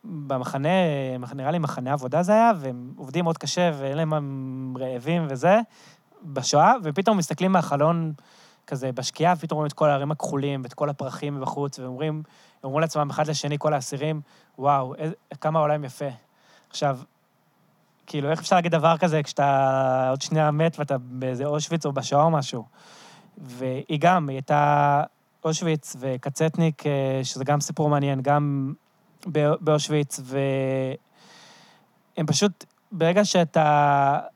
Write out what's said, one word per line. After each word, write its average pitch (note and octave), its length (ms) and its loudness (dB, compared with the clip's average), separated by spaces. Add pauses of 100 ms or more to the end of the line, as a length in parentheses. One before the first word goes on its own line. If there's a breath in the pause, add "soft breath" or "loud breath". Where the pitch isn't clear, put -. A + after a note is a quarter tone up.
במחנה, C#3 640 -4 (500)
מח-, B2+ 140 -10
נראה C#3 180 -4
לי F3 80 0
מחנה C#3 340 -4
עבודה C#3+ 300 0
זה F3+ 100 2
היה, A3+ 280 6
והם B2+ 360 -8
עובדים C#3 280 -4
מאוד E3 140 0
קשה, F3 400 0
ואין C3+ 180 -4
להם, D#3 160 0
הם C3 680 -4
רעבים C3 520 -2
וזה, D#3+ 300 4 (640 soft breath)
בשואה, D3 480 2 (100)
ופתאום F#3 360 0
מסתכלים F3 340 0
מהחלון D#3+ 600 2 (540 soft breath)
כזה C3 260 -6
בשקיעה, D3+ 440 0
ופתאום D#3+ 200 -6
רואים D3+ 100 -2
את D3 60 -4
כל D3+ 180 2
ההרים C#3+ 200 0
הכחולים, C#3 520 -4
ואת A#2+ 120 -14
כל D3 140 -2
הפרחים C#3+ 520 -6
בחוץ, C#3 380 -4
ואומרים, C#3+ 440 -6 (420 soft breath)
אומרים C3+ 160 -2
לעצמם D#3 300 0
אחד D3+ 160 -2
לשני, D3 320 -4
כל D3+ 160 0
האסירים, D3 460 -4 (380 soft breath)
"וואו, C3+ 360 0
איזה, D#3 200 -6 (260)
כמה D#3 180 0
העולם D3+ 260 2
יפה." B2+ 200 -10 (680 soft breath)
עכשיו, C#3 280 -2 (1080)
כאילו, C#3+ 240 -2
איך D#3+ 100 0
אפשר F#3 160 2
להגיד E3+ 160 2
דבר E3 260 4
כזה D#3 240 2
כשאתה C3+ 880 2
עוד C3+ 120 -2
שנייה D#3 280 2
מת D#3 280 0
ואתה C#3+ 200 -2
באיזה B2+ 460 -4
אושוויץ D3+ 420 -2
או C#3+ 60 0
בשואה C#3 320 2
או E3 60 4
משהו? C3+ 340 -2 (720 loud breath)
והיא C3 640 -6
גם, E3+ 280 4
היא C3+ 80 -4
הייתה D3 680 4 (420)
אושוויץ D#3+ 560 -2
וקצטניק, D3 840 0
אה, C3+ 360 0
שזה B2+ 220 -6
גם C#3+ 160 2
סיפור D3 280 -2
מעניין, C#3+ 320 2
גם C#3+ 520 0 (600)
ב-, D3 280 2
באושוויץ, D3+ 600 0 (2000 loud breath)
והם D#3+ 100 -2
פשוט, F3+ 380 0 (280)
ברגע F3+ 320 2
שאתה D3 920 4 (180)